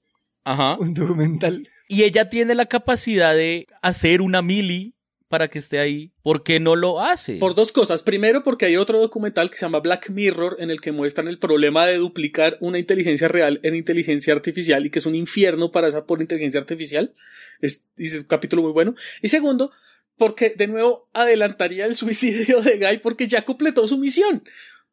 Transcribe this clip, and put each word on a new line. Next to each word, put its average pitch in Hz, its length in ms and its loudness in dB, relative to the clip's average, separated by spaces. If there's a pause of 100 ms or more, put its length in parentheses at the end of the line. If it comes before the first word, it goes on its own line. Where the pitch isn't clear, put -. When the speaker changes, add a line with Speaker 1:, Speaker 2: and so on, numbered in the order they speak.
(460)
Speaker 1:
Ajá. 139 340 0
Speaker 2:
Un 170 140 -4
documental. 165 720 -2 (200)
Speaker 1:
Y 196 160 2
ella 214 260 2
tiene 233 260 0
la 240 100 2
capacidad 220 680 2
de 165 340 0 (140)
hacer 180 400 2
una 185 200 0
Millie 185 520 -4 (360)
para 160 180 0
que 151 120 -14
esté 143 200 -4
ahí. 147 320 -4 (100)
¿Por 151 220 0
qué 165 160 2
no 165 160 4
lo 175 260 0
hace? 254 360 -2
Speaker 3:
Por 180 180 0
dos 220 160 2
cosas. 190 320 2
Primero, 220 400 2
porque 247 220 0
hay 170 120 4
otro 202 220 2
documental 214 500 -2
que - 80 -18
se - 80 -16
llama 160 140 -2
Black 180 300 -2
Mirror, 180 500 -2
en 170 100 -6
el 160 100 -6
que 156 120 -8
muestran 147 360 -4
el 170 120 -10
problema 156 480 2
de 180 100 2
duplicar 160 640 0
una 175 180 -4
inteligencia 170 520 0
real 151 340 0
en 160 120 -2
inteligencia 165 580 0
artificial 151 520 0
y 147 60 -6
que 170 80 -4
es 151 60 -2
un 160 100 -2
infierno 170 560 0
para 165 160 2
esa 151 180 -2
pobre 160 180 -2
inteligencia 151 360 -4
artificial. 160 560 -6 (460)
Es, - 220 -4 (140)
y 170 80 -8
es 160 100 -6
un 151 80 -10
capítulo 160 380 0
muy 156 120 0
bueno. 175 200 2 (280)
Y 214 80 -2
segundo, 277 420 0 (460)
porque, 220 380 2
de 202 120 0
nuevo, 233 460 0
adelantaría 202 720 0
el 233 100 -2
suicidio 226 640 0
de 220 160 4
Guy 202 220 0
porque 233 280 -4
ya 220 160 0
completó 254 440 0
su 269 100 0
misión. 285 460 0 (500)